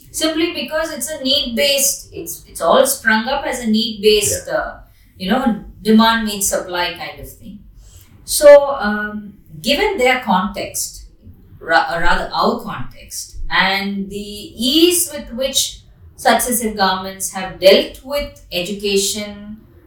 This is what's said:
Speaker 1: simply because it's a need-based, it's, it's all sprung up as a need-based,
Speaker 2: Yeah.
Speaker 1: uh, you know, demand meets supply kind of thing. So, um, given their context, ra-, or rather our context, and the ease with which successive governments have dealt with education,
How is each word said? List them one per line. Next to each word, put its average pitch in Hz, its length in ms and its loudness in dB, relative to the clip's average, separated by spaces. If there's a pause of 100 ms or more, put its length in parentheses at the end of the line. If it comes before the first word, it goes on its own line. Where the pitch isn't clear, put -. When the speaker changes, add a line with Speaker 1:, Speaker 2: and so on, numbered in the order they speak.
(100)
Speaker 1:
simply 320 440 -2
because 311 360 -4
it's 302 200 -8
a 311 120 -8
need-based, 554 880 0
it's, - 360 -12
it's - 120 -12
all 170 260 6
sprung 226 420 0
up 285 180 -4
as 247 140 -6
a 233 60 -6
need-based, 214 840 0
Speaker 2:
Yeah. - 60 -4
Speaker 1:
uh, - 260 -6 (380)
you 185 120 -4
know, 247 340 0 (180)
demand 220 440 4
meets 202 220 -4
supply 180 460 -4
kind - 260 -12
of - 100 -16
thing. - 320 -18 (640)
So, 285 500 8
um, 208 640 -6 (220)
given 392 380 0
their 247 220 4
context, - 880 -4 (500)
ra-, - 360 0
or 165 60 -2
rather - 320 2
our 185 300 0
context, - 720 -12 (140)
and 196 580 -2
the 202 80 -10
ease 247 960 0
with 294 200 -12
which 262 500 -4 (340)
successive 226 580 0
governments 190 580 -4
have 185 280 -10
dealt 214 420 4
with 285 480 -8
education, 202 1080 -4 (260)